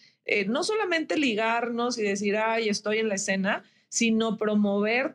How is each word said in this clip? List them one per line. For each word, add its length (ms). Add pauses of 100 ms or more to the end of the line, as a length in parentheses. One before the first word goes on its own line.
(260)
eh, 200
no 180
solamente 540
ligarnos 800
y 60
decir, 340
"Ay, 320
estoy 300
en 100
la 60
escena", 480 (260)
sino 500
promover 760